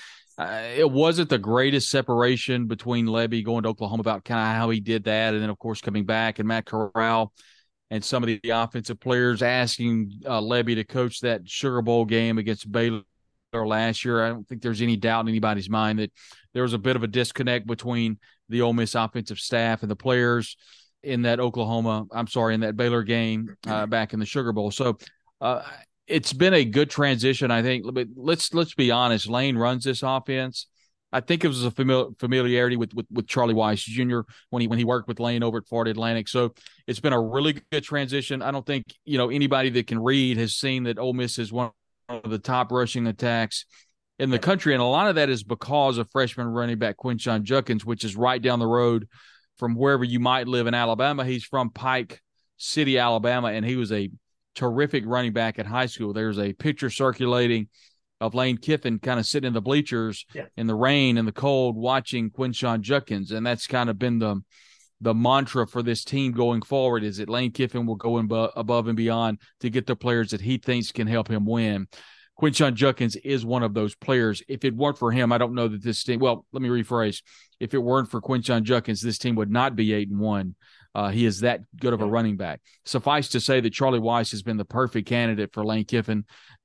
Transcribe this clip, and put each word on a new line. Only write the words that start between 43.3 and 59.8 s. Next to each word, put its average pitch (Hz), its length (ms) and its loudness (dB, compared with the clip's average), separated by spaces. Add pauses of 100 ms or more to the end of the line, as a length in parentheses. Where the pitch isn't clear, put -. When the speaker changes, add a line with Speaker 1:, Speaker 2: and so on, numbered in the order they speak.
Speaker 1:
in 135 100 0
the 170 80 4
country. 170 360 2
And 123 100 4
a - 20 2
lot 156 220 4
of 180 80 2
that 147 160 4
is 107 120 -2
because 123 540 0
of 117 140 -4
freshman 127 340 -2
running 117 320 -2
back 107 200 -2
Quinshon 117 440 -2
Judkins, 120 420 0
which 113 200 -4
is 101 120 -6
right 123 260 2
down 123 180 2
the 117 80 2
road 117 400 2 (500)
from 117 160 -2
wherever 131 300 2
you 120 160 0
might 123 280 2
live 123 200 2
in 120 80 2
Alabama. 127 500 2
He's 127 180 -4
from 127 280 -2
Pike 127 500 -4 (360)
City, 135 420 2
Alabama, 120 480 2
and 110 180 -2
he 123 100 -2
was 113 160 -2
a 101 200 -2 (420)
terrific 131 520 0
running 120 280 0
back 113 260 0
at 104 60 -6
high 123 200 -2
school. 107 280 -6
There's 107 260 -2
a 101 140 -2
picture 147 360 -2
circulating 123 800 2 (540)
of 110 120 -2
Lane 127 240 0
Kiffin 131 420 -2
kinda 127 220 0
sitting 131 280 0
in 120 40 0
the 113 80 0
bleachers 120 720 0